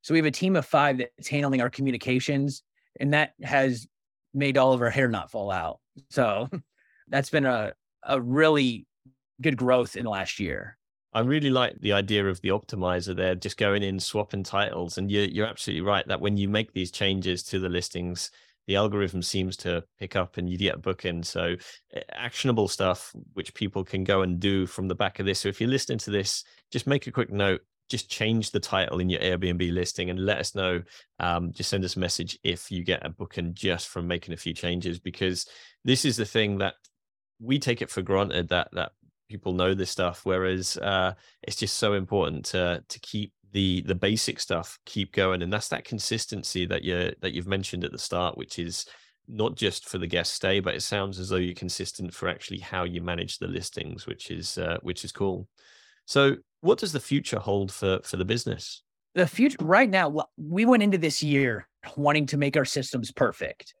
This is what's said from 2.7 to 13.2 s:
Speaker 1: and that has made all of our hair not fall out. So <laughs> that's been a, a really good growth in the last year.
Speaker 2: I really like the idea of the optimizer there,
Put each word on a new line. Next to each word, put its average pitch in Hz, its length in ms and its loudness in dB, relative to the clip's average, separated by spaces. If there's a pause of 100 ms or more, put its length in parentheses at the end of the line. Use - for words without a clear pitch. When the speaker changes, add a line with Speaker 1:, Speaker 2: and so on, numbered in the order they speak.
Speaker 1:
and 143 140 2
that 151 180 2 (100)
has 135 460 2 (460)
made 139 240 2
all 131 140 8
of 123 100 4
our 117 80 4
hair 131 180 4
not 104 220 -2
fall 101 200 -4
out. 85 300 -4 (300)
So 117 380 2 (300)
<laughs> - 300 -20
that's 135 220 0
been 143 160 2
a, 113 260 0 (320)
a 135 160 0
really 131 680 4 (540)
good 135 160 2
growth 127 400 4
in 120 80 -4
the 113 60 -2
last 95 280 -4
year. 78 380 -4 (380)
Speaker 2:
I 113 60 2
really 139 300 4
like 127 300 2
the 104 120 2
idea 101 340 4
of 92 160 0
the 95 80 2
optimizer 90 640 -2
there, 92 180 2